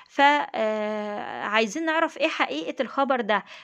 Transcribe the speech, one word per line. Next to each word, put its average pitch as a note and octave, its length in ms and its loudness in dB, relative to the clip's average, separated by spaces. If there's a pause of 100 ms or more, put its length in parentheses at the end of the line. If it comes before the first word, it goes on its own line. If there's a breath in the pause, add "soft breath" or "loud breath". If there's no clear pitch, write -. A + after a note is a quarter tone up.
ف، - 120 0 (340)
آه، G#3+ 880 -4
عايزين A3+ 420 0
نعرف D#4+ 320 2
إيه C#4+ 100 2
حقيقة D4+ 540 -4
الخبر B3+ 400 0
ده، G3+ 220 0 (200 loud breath)